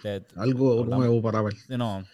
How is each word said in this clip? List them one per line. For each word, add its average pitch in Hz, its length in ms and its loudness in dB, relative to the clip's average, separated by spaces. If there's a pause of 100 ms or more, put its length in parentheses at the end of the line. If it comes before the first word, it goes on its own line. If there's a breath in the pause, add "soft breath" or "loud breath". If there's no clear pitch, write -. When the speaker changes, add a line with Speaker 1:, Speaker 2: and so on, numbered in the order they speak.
Speaker 1:
de-, 101 220 -6 (100)
Speaker 2:
algo 123 460 2
Speaker 1:
hablamos. 123 240 0
Speaker 2:
nuevo 117 180 4
para 110 200 0
ver. 107 120 -2
Speaker 1:
Sí, - 220 -12
no, 107 260 -4 (120)